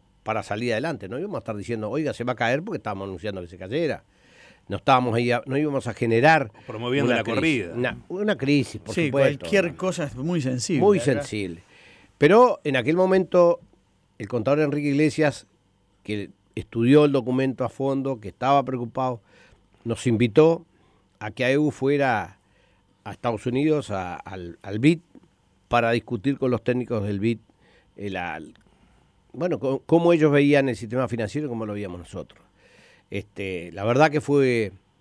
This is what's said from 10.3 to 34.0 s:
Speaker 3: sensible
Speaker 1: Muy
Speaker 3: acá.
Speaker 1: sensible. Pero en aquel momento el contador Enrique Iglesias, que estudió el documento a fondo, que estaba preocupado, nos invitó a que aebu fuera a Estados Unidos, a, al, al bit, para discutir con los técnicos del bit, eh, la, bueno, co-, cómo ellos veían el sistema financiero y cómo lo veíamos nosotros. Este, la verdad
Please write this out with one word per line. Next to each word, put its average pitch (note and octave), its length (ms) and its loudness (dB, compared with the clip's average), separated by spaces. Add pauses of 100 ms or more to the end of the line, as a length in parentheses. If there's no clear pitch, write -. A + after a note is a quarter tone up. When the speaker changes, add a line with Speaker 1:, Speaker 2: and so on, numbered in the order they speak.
Speaker 3:
sensible B2+ 400 -2
Speaker 1:
Muy G3 180 6
Speaker 3:
acá. - 60 -4
Speaker 1:
sensible. G#2+ 580 -2 (560)
Pero G#3+ 460 6
en C3+ 120 0
aquel C3 200 0
momento F#3 640 4 (580)
el G2+ 100 -12
contador B2+ 320 0
Enrique D3 280 0
Iglesias, D3 580 0 (560)
que G#2 280 -8 (240)
estudió B2 500 4
el C#3+ 80 2
documento B2+ 520 -2
a A2+ 40 -4
fondo, C3+ 520 -4
que G2+ 80 -14
estaba C3+ 360 2
preocupado, B2+ 560 -6 (640)
nos A#2 220 -6
invitó B2+ 580 4 (540)
a G#2+ 120 -8
que B2 140 -4
aebu C#3+ 260 2
fuera C3 680 -2 (680)
a G#2 80 -12
Estados A2+ 340 -6
Unidos, C#3+ 440 0
a, F2+ 260 -6
al, F#2 460 -14
al G#2 160 -6
bit, D#3+ 240 4 (680)
para A#2 220 2
discutir A#2+ 480 -2
con C3 120 0
los A#2 140 -2
técnicos A#2+ 400 -2
del G2+ 160 -4
bit, A2 200 0 (560)
eh, G2+ 140 -10
la, F2 300 -6 (920)
bueno, B2+ 260 -4
co-, C3 260 -4
cómo E3+ 280 4
ellos D3+ 200 4
veían C#3+ 360 4
el A#2 80 -2
sistema A#2+ 320 -4
financiero A#2 380 -6
y C3 40 -10
cómo A2 160 -6
lo G#2 80 -8
veíamos F#2+ 240 -8
nosotros. - 440 -16 (680)
Este, F#2+ 600 -8
la G2 120 -8
verdad C3+ 260 4